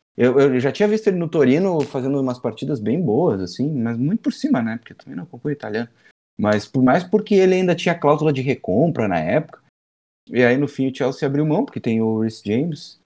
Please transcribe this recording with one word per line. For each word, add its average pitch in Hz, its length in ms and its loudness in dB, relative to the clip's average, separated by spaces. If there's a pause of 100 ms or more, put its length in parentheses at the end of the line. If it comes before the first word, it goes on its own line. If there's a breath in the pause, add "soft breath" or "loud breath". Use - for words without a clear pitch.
(160)
Eu, 127 240 2
eu 135 200 4
já 131 120 0
tinha 208 160 0
visto 220 180 -2
ele 190 100 0
no 170 120 -2
Torino 160 540 2
fazendo 135 380 -4
umas 127 200 -4
partidas 139 400 -6
bem 120 200 -2
boas, 127 400 2
assim, 123 300 -4 (100)
mas 117 160 -2
muito 147 240 -2
por - 120 -4
cima, 269 280 -2
né? 113 180 -4
Porque - 140 -20
eu - 40 -20
também - 200 -16
não 180 60 -10
acompanho 147 300 -8
italiano. 113 360 -6 (480)
Mas 104 300 0
por 131 160 -2
mais 143 220 4
porque 208 320 0
ele 185 180 4
ainda 185 200 2
tinha 175 200 0
cláusula 156 380 2
de 131 100 -2
recompra 127 640 0
na 92 140 0
época. 113 400 -2 (680)
E 120 140 2
aí, 123 140 6
no 143 100 0
fim, 135 240 -2
o 127 40 -8
Chelsea 135 320 -2
abriu 143 200 0
mão, 165 180 2
porque - 160 -10
tem 113 220 -2
o 110 180 0
Reece 110 240 -4
James. 139 600 -4